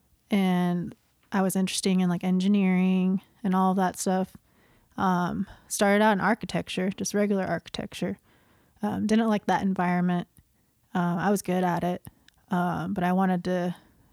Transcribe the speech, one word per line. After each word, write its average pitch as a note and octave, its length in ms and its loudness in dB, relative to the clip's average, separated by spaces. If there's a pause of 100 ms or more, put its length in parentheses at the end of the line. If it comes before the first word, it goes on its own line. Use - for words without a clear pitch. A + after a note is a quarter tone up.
(320)
and F3+ 640 2 (360)
I G3+ 100 0
was F#3+ 160 0
interested F#3+ 320 0 (100)
in, F3+ 80 2
like, F3 160 -2
engineering F#3 1000 2 (220)
and F#3 100 0
all F#3+ 220 2
that F#3 220 0
stuff. F#3 340 -2 (640)
Um, F#3 500 0 (220)
started G#3 360 2
out G#3+ 100 4
in F#3+ 80 0
architecture, F#3 680 -2
just - 240 -6
regular G3+ 300 0
architecture. F3 760 -8 (640)
Um, G#3 240 -2
didn't A3 220 2
like G#3 180 0
that F#3 160 0
environment. F3+ 680 0 (640)
Um, F3 260 0
I F3 100 0
was G#3 140 0
good F#3 200 0
at E3+ 200 0
it, F3+ 180 -4 (480)
um, F3+ 440 -2
but G3 100 -2
I F3+ 100 0
wanted F#3 300 2
to F3+ 320 -2 (380)